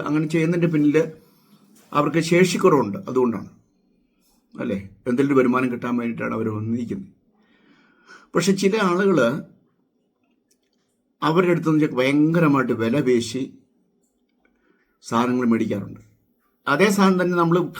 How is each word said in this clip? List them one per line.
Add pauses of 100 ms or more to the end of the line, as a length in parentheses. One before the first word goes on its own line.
അങ്ങനെ
ചെയ്യുന്നതിൻ്റെ
പിന്നിൽ (1040)
അവർക്ക് (100)
ശേഷിക്കുറവുണ്ട്, (120)
അതുകൊണ്ടാണ് (1120)
അല്ലേ? (300)
എന്തെങ്കിലും
ഒരു
വരുമാനം
കിട്ടാൻ
വേണ്ടിയിട്ടാണ്
അവർ (100)
വന്നിരിക്കുന്നത്. (1200)
പക്ഷെ
ചില (140)
ആളുകൾ (2000)
അവരുടെ
അടുത്ത്
നിന്ന്
ഭയങ്കരമായിട്ട്
വില
പേശി (1700)
സാധനങ്ങൾ
മേടിക്കാറുണ്ട്. (680)
അതേ
സാധനം
തന്നെ
നമ്മൾ (240)